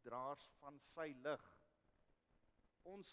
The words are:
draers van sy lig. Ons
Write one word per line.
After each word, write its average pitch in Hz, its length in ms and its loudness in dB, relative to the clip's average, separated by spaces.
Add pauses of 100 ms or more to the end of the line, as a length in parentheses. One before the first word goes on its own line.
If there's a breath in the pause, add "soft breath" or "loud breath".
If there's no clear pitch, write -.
draers 127 440 0 (140)
van 143 220 -8
sy 160 300 0 (120)
lig. 147 260 4 (1400)
Ons 190 280 -8